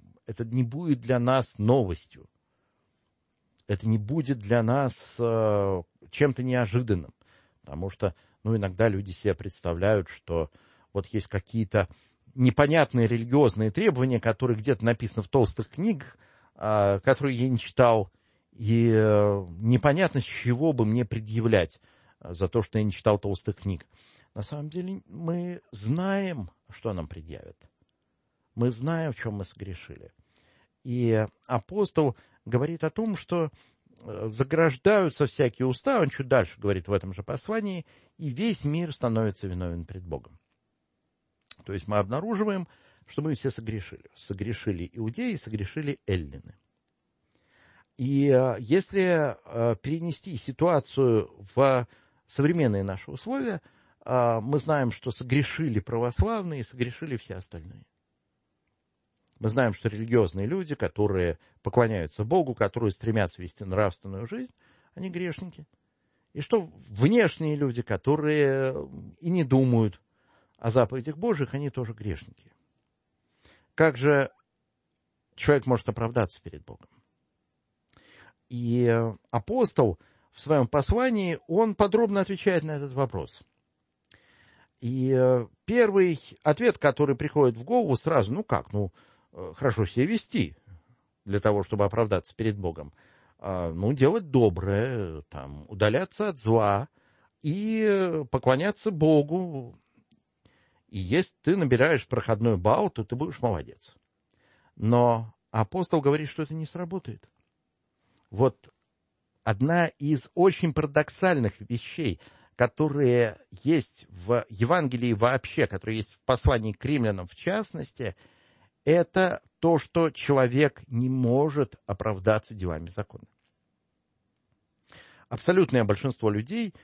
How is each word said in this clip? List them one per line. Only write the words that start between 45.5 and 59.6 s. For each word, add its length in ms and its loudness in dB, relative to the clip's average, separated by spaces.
эллины. 500 -6
И, 320 0
э, 300 4
если, 840 0
э, 380 0
перенести 560 -6
ситуацию 920 2
в 320 4
современные 560 0
наши 260 -8
условия, 520 -6
э, 340 2
мы 200 -2
знаем, 320 0
что 200 -10
согрешили 680 -2
православные, 840 -2
согрешили 540 -8
все 180 -12
остальные. 500 -16
Мы 100 -2
знаем, 240 2